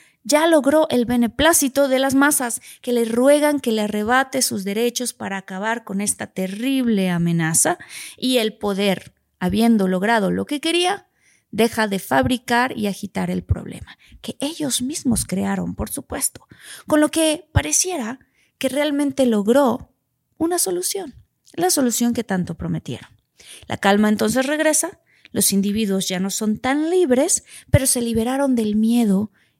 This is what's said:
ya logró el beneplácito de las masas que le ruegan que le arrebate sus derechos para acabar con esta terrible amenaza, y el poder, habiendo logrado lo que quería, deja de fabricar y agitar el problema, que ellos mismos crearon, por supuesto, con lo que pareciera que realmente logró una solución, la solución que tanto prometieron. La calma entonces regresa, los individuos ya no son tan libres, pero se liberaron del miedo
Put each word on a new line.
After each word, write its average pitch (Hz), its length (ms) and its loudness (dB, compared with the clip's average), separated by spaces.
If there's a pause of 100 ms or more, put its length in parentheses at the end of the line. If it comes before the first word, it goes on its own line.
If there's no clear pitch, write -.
(240)
ya 294 240 2
logró 302 420 4
el 240 160 0
beneplácito 269 800 2
de 262 120 2
las 269 160 0
masas 277 460 2 (200)
que 247 120 -4
le 233 120 2
ruegan 285 540 4
que 247 120 -2
le 220 100 0
arrebate 233 600 0
sus 220 220 -2
derechos 233 500 -4
para 196 240 -8
acabar 208 460 -6
con 202 160 -6
esta 202 280 -4
terrible 208 800 -2
amenaza, 170 680 0 (400)
y 254 200 0
el 220 200 0
poder, 202 560 -2 (260)
habiendo 202 500 2
logrado 196 420 0
lo 190 140 -2
que 294 160 -6
quería, 349 460 -2 (440)
deja 220 360 0
de 196 120 -4
fabricar 247 800 0
y 208 100 -2
agitar 185 420 -6
el 180 140 -4
problema, - 540 -6 (240)
que - 180 -12
ellos 294 420 -4
mismos 254 440 -2
crearon, 190 500 -4
por 220 140 -8
supuesto, - 580 -8 (400)
con 302 140 4
lo 302 100 4
que 320 400 0
pareciera 294 680 -2 (380)
que 262 120 -2
realmente 285 560 0
logró 233 680 2 (440)
una 339 200 -2
solución, 233 580 -4 (380)
la 370 160 0
solución 240 440 0
que 220 100 -4
tanto 180 320 -4
prometieron. 160 540 -8 (580)
La - 100 -6
calma 208 320 4
entonces 220 360 0
regresa, 311 540 -2 (320)
los - 200 0
individuos 196 560 0
ya 180 120 -4
no 196 100 -4
son 214 280 -2
tan 294 320 -2
libres, 320 540 2 (280)
pero 269 160 6
se 254 140 0
liberaron 247 540 0
del 214 200 0
miedo 220 560 2 (280)